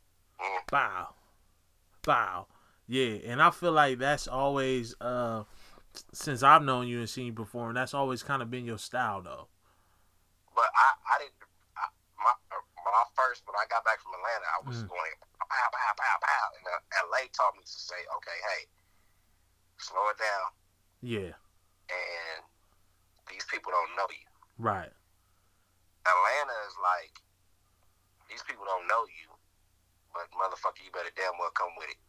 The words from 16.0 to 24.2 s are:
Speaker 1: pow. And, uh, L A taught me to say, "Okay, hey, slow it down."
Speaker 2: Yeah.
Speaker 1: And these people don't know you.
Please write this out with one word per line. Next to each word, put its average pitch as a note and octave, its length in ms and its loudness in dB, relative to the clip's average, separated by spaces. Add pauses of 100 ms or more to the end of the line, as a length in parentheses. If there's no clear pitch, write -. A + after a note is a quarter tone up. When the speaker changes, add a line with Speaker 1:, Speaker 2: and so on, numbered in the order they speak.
Speaker 1:
pow. A#2+ 360 2
And, - 100 -14
uh, F2 120 -4 (240)
L G#2+ 120 -4
A C3 140 0
taught - 280 2
me - 60 -20
to - 80 -20
say, - 340 -12 (120)
"Okay, - 220 -8 (100)
hey, E2+ 180 -4 (1120)
slow G2+ 320 0
it G#2 80 -2
down." G2+ 340 0 (500)
Speaker 2:
Yeah. G#2 320 -4 (560)
Speaker 1:
And E2+ 560 -8 (840)
these - 160 -12
people - 260 -6
don't - 240 0
know - 140 -2
you. - 180 -16 (300)